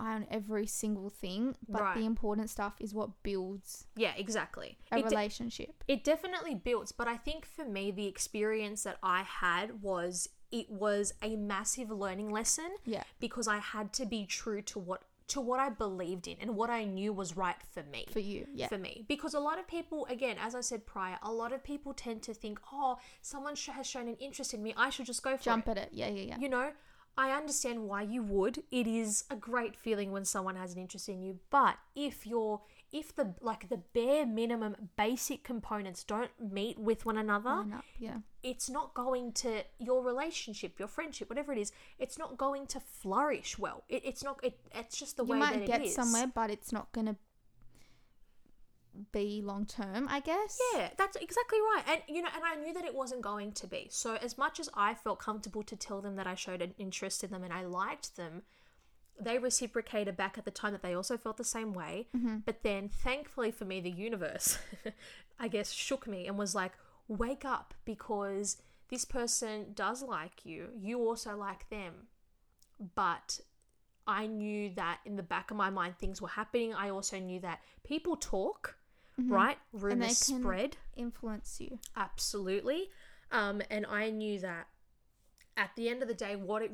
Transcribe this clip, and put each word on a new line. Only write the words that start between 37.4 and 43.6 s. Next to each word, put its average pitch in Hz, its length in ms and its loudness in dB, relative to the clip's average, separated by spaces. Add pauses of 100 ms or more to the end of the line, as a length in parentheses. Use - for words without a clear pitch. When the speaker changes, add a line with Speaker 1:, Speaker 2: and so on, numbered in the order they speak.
Speaker 1:
Line 277 220 2
up, - 120 -8 (140)
yeah. 226 200 -6 (260)
Speaker 2:
it's 254 260 -4
not 285 240 -2
going 247 380 2
to, 226 320 2 (160)
your 254 240 4
relationship, 247 720 -2
your 190 80 -4
friendship, 294 420 -4
whatever 277 240 -2
it 240 60 0
is, 208 140 0 (260)
it's 254 200 -4
not 254 200 -6
going 277 300 0
to 269 100 -4
flourish 254 800 0
well. - 300 -2